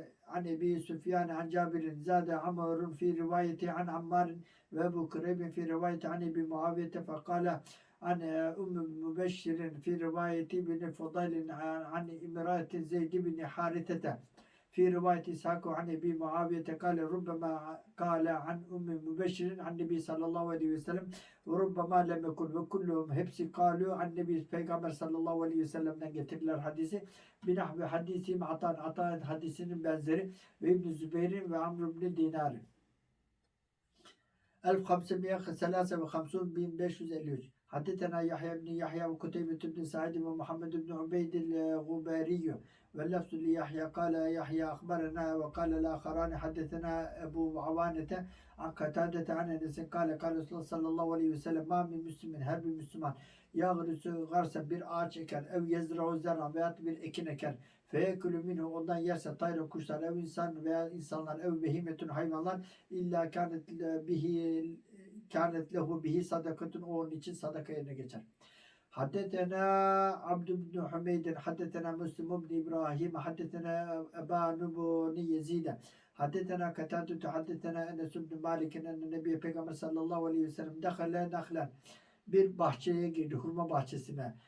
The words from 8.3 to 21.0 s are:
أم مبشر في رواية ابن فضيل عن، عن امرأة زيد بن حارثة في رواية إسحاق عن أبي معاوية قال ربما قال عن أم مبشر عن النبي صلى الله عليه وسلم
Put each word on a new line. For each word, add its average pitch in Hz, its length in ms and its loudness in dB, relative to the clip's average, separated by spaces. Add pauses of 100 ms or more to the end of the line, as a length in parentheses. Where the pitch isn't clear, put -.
أم 180 120 -2 (300)
مبشر 170 520 0 (260)
في 175 80 2 (140)
رواية 165 460 0 (100)
ابن 170 200 0 (160)
فضيل 165 540 0
عن، 160 300 -2 (120)
عن 170 120 -2 (220)
امرأة 170 440 0 (200)
زيد 170 220 2 (120)
بن 165 120 0 (160)
حارثة 170 680 -2 (540)
في 180 100 6 (120)
رواية 175 300 4 (100)
إسحاق 170 280 0 (140)
عن 170 180 -2
أبي 165 180 0
معاوية 160 540 0 (160)
قال 175 140 4 (180)
ربما 165 360 -2 (500)
قال 165 260 4
عن 160 300 0 (180)
أم 175 120 -4 (200)
مبشر 180 420 0 (120)
عن 170 120 -4
النبي 165 260 0
صلى 160 260 -2
الله 170 280 0
عليه 156 220 2
وسلم 180 300 -2 (400)